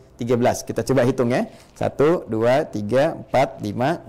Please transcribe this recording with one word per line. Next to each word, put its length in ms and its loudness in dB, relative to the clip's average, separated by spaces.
tiga 160 0
belas. 300 0
Kita 180 -6
coba 240 2
hitung 240 2
ya. 160 0
Satu, 500 0
dua, 400 2
tiga, 480 0
empat, 480 0
lima, 460 -2